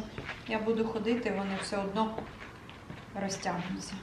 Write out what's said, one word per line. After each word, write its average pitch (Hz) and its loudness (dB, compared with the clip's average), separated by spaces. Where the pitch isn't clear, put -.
я 220 2
буду 220 4
ходити, 220 4
вони 196 2
все - 0
одно 202 4
розтягнуться. 185 -2